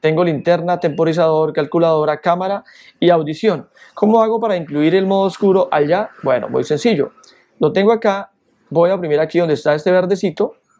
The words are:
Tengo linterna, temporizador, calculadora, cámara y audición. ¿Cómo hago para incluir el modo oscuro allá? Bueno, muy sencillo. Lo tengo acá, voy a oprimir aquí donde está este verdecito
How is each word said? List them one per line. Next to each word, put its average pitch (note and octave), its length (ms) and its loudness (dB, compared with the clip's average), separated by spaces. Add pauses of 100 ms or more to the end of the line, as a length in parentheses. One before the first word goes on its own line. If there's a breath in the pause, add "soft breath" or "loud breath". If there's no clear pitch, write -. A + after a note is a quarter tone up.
Tengo D#3 220 0
linterna, E3+ 560 0
temporizador, D#3+ 720 0
calculadora, D#3 680 0
cámara F#3 420 -2 (380 loud breath)
y F3 100 4
audición. D#3+ 580 0 (260 soft breath)
¿Cómo A3 280 2
hago A3 160 0
para G#3+ 160 -2
incluir D3+ 400 -2
el F#3+ 120 2
modo G3 160 0
oscuro F#3+ 500 0
allá? D#3+ 380 0 (120)
Bueno, B2 260 0
muy B2 140 -2
sencillo. D3+ 480 0 (480 soft breath)
Lo D3+ 140 2
tengo G3 180 2
acá, G#3 400 -2 (400)
voy E3+ 200 2
a G3 40 2
oprimir E3 240 -2
aquí D#3+ 220 0
donde D#3+ 140 0
está D3 200 0
este D3+ 160 -2
verdecito F#3 640 -2 (260)